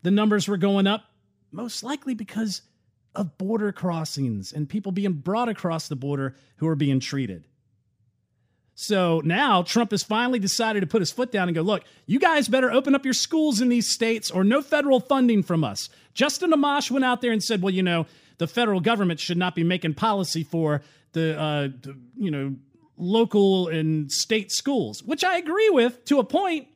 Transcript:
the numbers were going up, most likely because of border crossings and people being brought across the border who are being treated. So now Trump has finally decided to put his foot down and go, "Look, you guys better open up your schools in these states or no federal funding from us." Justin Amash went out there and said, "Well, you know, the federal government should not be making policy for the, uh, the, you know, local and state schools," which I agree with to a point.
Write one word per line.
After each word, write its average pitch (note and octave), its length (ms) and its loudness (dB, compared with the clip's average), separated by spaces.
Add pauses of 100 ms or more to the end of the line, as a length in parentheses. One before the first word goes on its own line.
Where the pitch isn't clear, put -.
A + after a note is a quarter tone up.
the F3 80 0
numbers G#3 380 2
were G3+ 80 0
going G3 300 2
up, G#3 180 0 (480)
most A3 320 -10
likely C4+ 300 -6
because G#3+ 480 -6 (520)
of F#3 240 -6
border G#3 340 -2
crossings C#3+ 800 -4
and D3+ 160 -6
people G3 240 -6
being G3 200 -2
brought F#3+ 360 -2
across E3 400 -4
the D3+ 80 -6
border C3+ 380 -4 (220)
who D#3 100 -4
are D#3+ 100 0
being C#3 240 2
treated. A#2 460 -6 (1300)
So F3 500 2
now F#3+ 380 4
Trump A3+ 280 0
has G#3 140 -2
finally A#3+ 340 0
decided G#3 420 0
to F#3 60 0
put G#3+ 160 0
his D#3 80 -2
foot B3 220 -4
down F#3 160 0
and F3 60 0
go, D#3+ 80 0
"Look, F#3+ 200 0 (240)
you B3+ 140 2
guys D#4+ 260 4
better B3+ 240 2
open C4+ 240 4
up C4+ 100 0
your C4 100 0
schools D4+ 460 0
in B3 100 2
these A#3+ 200 0
states A3+ 400 -2
or F#3 140 0
no B3+ 180 4
federal C#4+ 380 2
funding A#3+ 420 2
from E3 220 0
us." G2+ 240 -8 (260)
Justin D4+ 380 0
Amash C#4+ 380 0
went C4 140 0
out B3 160 0
there A#3+ 120 0
and G#3+ 100 0
said, G#3 180 -2
"Well, F#3 140 0
you F#3 80 0
know, E3+ 240 0 (300)
the E3 100 -2
federal G#3+ 320 0
government F#3+ 400 0
should F3 200 -4
not F3+ 180 -2
be E3+ 80 0
making F3 300 0
policy G3 500 -2
for D3+ 380 -2 (300)
the, D#3+ 280 -2
uh, D3 280 -2 (120)
the, C3+ 180 -18 (180)
you G3+ 140 -2
know, C#3 240 -4 (420)
local G3 720 2
and D#3 460 0
state - 400 -2
schools," F#3+ 500 -2
which C#4+ 220 -4
I F4+ 140 2
agree F#4 320 2
with A#3+ 340 2
to C#4+ 160 2
a A3 40 2
point. E4+ 520 -2